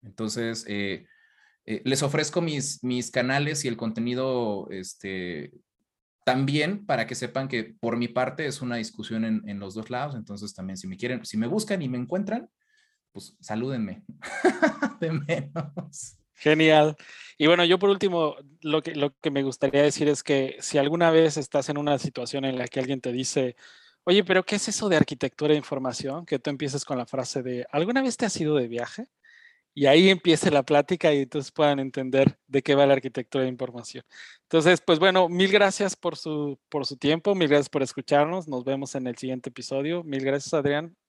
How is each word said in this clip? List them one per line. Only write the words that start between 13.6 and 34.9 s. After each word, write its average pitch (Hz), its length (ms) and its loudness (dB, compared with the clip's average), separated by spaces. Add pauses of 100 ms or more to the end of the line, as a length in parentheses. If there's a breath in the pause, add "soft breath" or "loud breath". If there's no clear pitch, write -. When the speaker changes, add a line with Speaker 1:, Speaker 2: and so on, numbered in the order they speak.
Speaker 1:
<laughs> - 760 -2
De 160 120 -4
menos. - 1040 -8 (160)
Speaker 2:
Genial. 156 600 4 (400 loud breath)
Y 151 100 2
bueno, 175 180 6
yo 175 140 4
por 196 120 2
último, 175 460 0 (260)
lo 156 200 0
que, 160 120 -8
lo 143 260 0
que 160 100 -2
me 139 120 -2
gustaría 139 400 2
decir 147 260 2
es 147 140 0
que 135 380 0
si - 180 -2
alguna 165 320 4
vez 160 260 6
estás 143 320 -2
en 147 80 -2
una 147 220 0
situación 135 480 -6
en 131 100 -4
la 123 100 -4
que 131 140 -6
alguien 131 220 -4
te 127 100 -4
dice, 127 420 -2 (500 soft breath)
"Oye, 190 200 4
pero 185 200 2
¿qué - 120 -2
es 202 120 -4
eso 214 200 -2
de 180 80 4
arquitectura 151 560 2
de 151 60 4
información?", 135 680 -6
que 147 140 -4
tú - 120 -4
empieces 139 360 -4
con 139 100 -4
la 123 100 -4
frase 131 360 -6
de, 123 280 -6
"¿Alguna 196 300 0
vez 262 160 -2
te - 80 -2
has - 160 -2
ido 151 160 0
de 127 100 0
viaje?". 120 420 -8 (680 soft breath)
Y 143 120 2
ahí 160 220 10
empiece 175 420 4
la 143 120 4
plática 151 500 2
y 143 100 2
entonces 139 300 -6
puedan 147 280 2
entender 135 680 2
de 135 160 0
qué 143 120 2
va 139 120 6
la 139 80 8
arquitectura 131 500 -4
de 127 60 -2
información. 123 540 -12 (400 loud breath)
Entonces, 165 400 4
pues 165 140 4